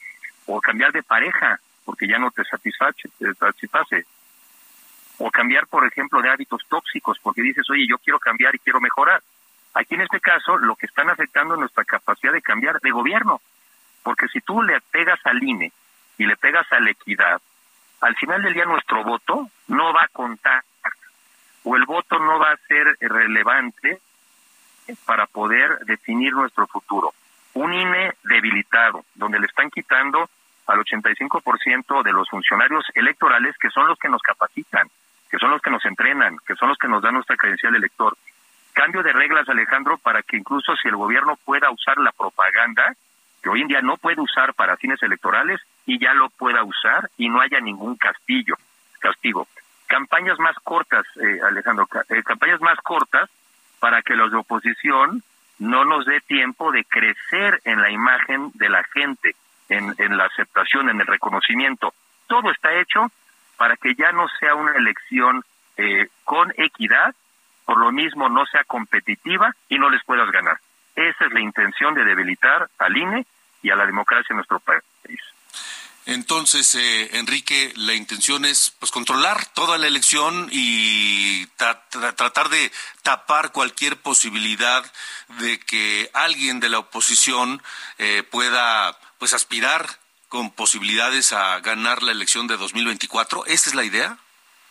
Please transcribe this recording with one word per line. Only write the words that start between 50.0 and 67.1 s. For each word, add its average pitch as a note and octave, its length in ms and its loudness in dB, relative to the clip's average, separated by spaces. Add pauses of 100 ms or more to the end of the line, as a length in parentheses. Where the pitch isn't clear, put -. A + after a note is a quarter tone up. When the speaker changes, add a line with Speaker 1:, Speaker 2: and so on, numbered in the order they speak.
Speaker 1:
más D#3+ 240 0
cortas, C3 420 0 (100)
eh, G2+ 260 -2
Alejandro, G2+ 460 0
ca-, - 220 -4
eh, A2+ 120 0
campañas D3+ 400 0
más E3 200 2
cortas D#3+ 480 0 (500)
para A#2 220 2
que B2 140 -2
los A2+ 160 2
de A2+ 60 0
oposición C3+ 840 0 (380)
no B2 260 2
nos D3 200 0
dé C#3+ 160 2
tiempo C#3 500 -2
de A#2+ 140 -2
crecer E3+ 800 0
en A2 160 2
la G#2 100 4
imagen B2+ 640 0
de G#2 140 0
la F#2 140 2
gente, - 520 -4 (340)
en, G2+ 300 -2
en G2+ 180 0
la F#2+ 80 2
aceptación, G#2+ 640 0
en G#2+ 100 -2
el G2 60 2
reconocimiento. G#2+ 880 -2 (320)
Todo A3+ 260 0
está D#3 220 -2
hecho G#3 380 0 (460)
para A#2 200 2
que B2+ 160 -2
ya D3+ 180 2
no F3 160 0 (120)
sea D3+ 160 2
una D3+ 180 0
elección, B2+ 720 0 (320)
eh, G2+ 300 0 (160)
con E3+ 340 2
equidad, D#3 560 2 (520)